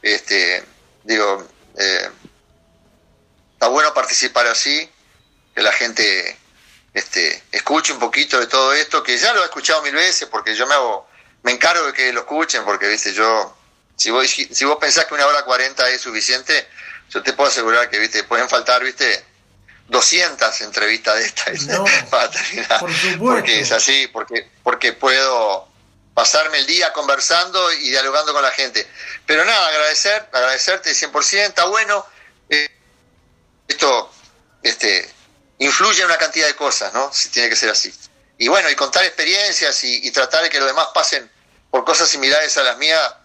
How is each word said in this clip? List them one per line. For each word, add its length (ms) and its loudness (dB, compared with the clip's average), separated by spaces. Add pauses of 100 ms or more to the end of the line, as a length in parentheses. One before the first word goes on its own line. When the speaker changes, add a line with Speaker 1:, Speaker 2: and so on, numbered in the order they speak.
Speaker 1:
Este, 600 0 (400)
digo, 420 0 (320)
eh, 320 -2 (1400)
está 140 2
bueno 260 4
participar 540 2
así, 420 -2 (680)
que 60 -2
la 100 4
gente, 680 -2 (560)
este, 580 -4
escuche 420 -2
un 60 -10
poquito 400 0
de 80 -2
todo 260 2
esto, 300 0
que 140 -2
ya 160 2
lo 80 2
he 40 2
escuchado 360 -2
mil 120 -4
veces, 360 0
porque 260 -4
yo 120 -2
me 80 2
hago, 320 0 (360)
me 80 0
encargo 360 2
de 60 -4
que 200 0
lo 80 -2
escuchen, 440 -2
porque, 220 0
viste, 260 -2
yo, 420 0 (400)
si 160 0
vos, 160 2
si 380 -2
vos 140 2
pensás 260 2
que 100 -10
una 100 2
hora 180 2
cuarenta 460 0
es 120 -2
suficiente, 640 -2 (420)
yo 140 -6
te 100 -2
puedo 160 2
asegurar 400 2
que, 100 -2
viste, 240 0
pueden 240 0
faltar, 360 2
viste, 420 -2 (640)
doscientas 720 0
entrevistas 540 0
de 100 0
estas 380 -6
Speaker 2:
No, 220 -2 (120)
Speaker 1:
<laughs> 120 -4
para 200 2
terminar. 500 -2
Speaker 2:
por 140 -4
supuesto. 320 -2
Speaker 1:
Porque 360 2
es 100 -2
así, 360 2
porque, 420 -8 (120)
porque 320 0
puedo 720 2 (460)
pasarme 440 2
el 80 0
día 280 0
conversando 800 0
y 180 -4
dialogando 440 0
con 80 2
la 100 2
gente. 340 -4 (400)
Pero 200 2
nada, 220 2
agradecer, 680 0
agradecerte 600 0
cien 180 -2
por 120 0
ciento, 260 2
está 160 2
bueno. 400 0 (440)
Eh, 180 0 (1000)
esto, 440 0 (520)
este, 440 -2 (520)
influye 420 2
en 60 2
una 100 2
cantidad 300 0
de 80 -2
cosas, 380 -2
¿no? 200 -2
Si 160 0
tiene 200 0
que 60 0
ser 140 0
así. 240 -2 (460)
Y 80 0
bueno, 220 4
y 60 0
contar 300 0
experiencias 800 -2
y, 240 -6
y 40 -6
tratar 320 0
de 60 0
que 100 -2
los 80 2
demás 260 0
pasen 360 -2 (400)
por 160 0
cosas 240 2
similares 480 2
a 60 2
las 140 0
mías 220 2 (260)